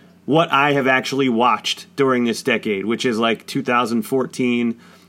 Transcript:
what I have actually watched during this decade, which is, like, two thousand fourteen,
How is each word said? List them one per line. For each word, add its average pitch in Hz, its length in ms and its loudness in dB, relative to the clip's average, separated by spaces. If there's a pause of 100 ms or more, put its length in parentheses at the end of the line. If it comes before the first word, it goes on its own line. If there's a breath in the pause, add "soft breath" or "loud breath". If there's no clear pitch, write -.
(260 soft breath)
what 156 260 2
I 143 200 4
have 135 140 2
actually 131 440 0
watched 113 560 0 (100)
during 127 280 2
this 113 180 -2
decade, 107 420 -2
which 113 200 -4
is, 117 140 0
like, 113 280 -2
two 135 160 -6
thousand 120 400 0
fourteen, 120 760 -2 (300 soft breath)